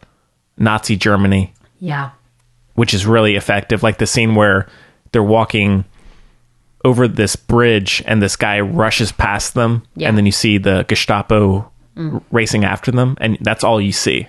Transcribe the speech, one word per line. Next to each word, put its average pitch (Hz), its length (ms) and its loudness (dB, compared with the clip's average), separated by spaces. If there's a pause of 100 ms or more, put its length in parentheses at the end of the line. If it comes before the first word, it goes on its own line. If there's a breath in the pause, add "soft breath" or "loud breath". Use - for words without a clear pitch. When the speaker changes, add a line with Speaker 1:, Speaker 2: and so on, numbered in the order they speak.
(580)
Speaker 1:
Nazi 107 380 -2
Germany. 98 580 0 (280)
Speaker 2:
Yeah. 143 300 -8 (640)
Speaker 1:
Which 117 180 0
is 98 120 -2
really 110 300 2
effective. 101 480 -2
Like 110 140 0
the 110 100 -2
scene 113 260 0
where 104 320 4 (460 soft breath)
they're 113 100 2
walking 104 640 2 (1000 soft breath)
over 127 200 2
this 107 300 0
bridge 117 720 0
and 110 160 2
this 98 140 -2
guy 104 240 -2
rushes 104 500 -2
past - 440 -4
them. 117 280 0 (140)
Speaker 2:
Yeah. - 100 -4
Speaker 1:
And 110 100 2
then 101 80 4
you 98 60 2
see 104 260 0
the 95 300 0
Gestapo 104 800 0 (280)
Speaker 2:
Mm. 156 160 -8
Speaker 1:
r-, 113 80 -8 (100)
racing 113 320 0
after 98 300 -2
them. 127 260 0
And 110 220 -2
that's 107 240 -2
all 110 160 2
you 101 100 0
see, 71 380 -2